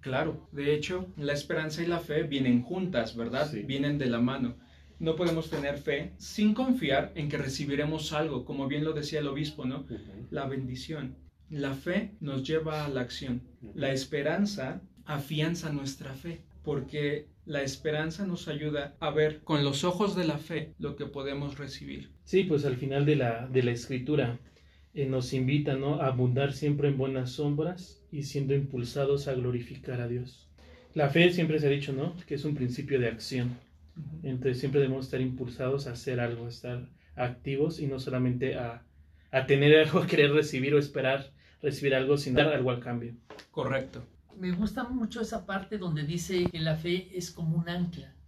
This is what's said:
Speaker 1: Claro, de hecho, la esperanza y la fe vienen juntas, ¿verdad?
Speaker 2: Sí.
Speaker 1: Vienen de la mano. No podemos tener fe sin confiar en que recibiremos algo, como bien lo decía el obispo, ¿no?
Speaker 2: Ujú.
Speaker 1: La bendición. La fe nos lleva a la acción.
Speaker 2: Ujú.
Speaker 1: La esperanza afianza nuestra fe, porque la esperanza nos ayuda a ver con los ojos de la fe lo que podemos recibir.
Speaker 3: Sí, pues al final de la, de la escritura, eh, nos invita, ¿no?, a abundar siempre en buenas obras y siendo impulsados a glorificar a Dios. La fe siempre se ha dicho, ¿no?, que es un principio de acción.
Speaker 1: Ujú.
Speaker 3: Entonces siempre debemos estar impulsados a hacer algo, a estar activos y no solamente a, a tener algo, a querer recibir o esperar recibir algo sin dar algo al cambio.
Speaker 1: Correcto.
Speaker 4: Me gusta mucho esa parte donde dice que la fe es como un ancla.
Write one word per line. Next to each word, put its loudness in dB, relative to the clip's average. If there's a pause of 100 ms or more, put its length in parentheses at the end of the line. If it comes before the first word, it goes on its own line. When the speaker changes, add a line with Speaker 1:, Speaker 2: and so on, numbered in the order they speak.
Speaker 1:
Claro, -2
de 2
hecho, -4
la -2
esperanza -2
y 0
la 0
fe 0
vienen 4
juntas, -2
¿verdad? -2
Speaker 2:
Sí. -6
Speaker 1:
Vienen 0
de 0
la 2
mano. 0 (440)
No 0
podemos 0
tener -2
fe -2
sin 2
confiar 4
en -2
que -2
recibiremos 0
algo, 0
como -4
bien 0
lo 0
decía -2
el 0
obispo, -4
¿no? -2
Speaker 2:
Ujú. -12
Speaker 1:
La -4
bendición. -6 (340)
La -4
fe -4
nos -4
lleva -2
a -4
la -4
acción. -6 (180)
Speaker 2:
Ujú. -16
Speaker 1:
La -2
esperanza -2 (220)
afianza -2
nuestra -6
fe, -10 (200)
porque -2 (180)
la -4
esperanza -4
nos -4
ayuda -4
a 0
ver 2
con 2
los 0
ojos 2
de 0
la 2
fe -8
lo -6
que -8
podemos -6
recibir. -12 (140)
Speaker 3:
Sí, 4
pues 2
al 2
final 0
de 6
la, 0
de 4
la 4
escritura, 0 (560)
eh, 0
nos 0
invita, 2
¿no?, 0
a 2
abundar 2
siempre 2
en 2
buenas -2
obras -2
y -6
siendo 0
impulsados 0
a -2
glorificar -4
a -2
Dios. -8 (460)
La 4
fe 8
siempre 2
se 2
ha 6
dicho, 0
¿no?, -2 (120)
que -4
es -6
un 0
principio -2
de 2
acción. -4 (400)
Speaker 1:
Ujú. -12
Speaker 3:
Entonces 0
siempre 2
debemos 2
estar -4
impulsados -2
a -6
hacer -4
algo, -2
a -6
estar -8 (280)
activos -2
y -2
no -4
solamente 0
a, -6 (480)
a 2
tener 10
algo, 8
a 4
querer 6
recibir 4
o 10
esperar 0 (280)
recibir 2
algo 4
sin 0
dar 8
algo 2
al -2
cambio. -6 (360)
Speaker 1:
Correcto. -4 (340)
Speaker 4:
Me -4
gusta 0
mucho -4
esa -4
parte -6
donde -2
dice 0
que -10
la 0
fe -4
es -6
como -2
un -2
ancla. -6 (140)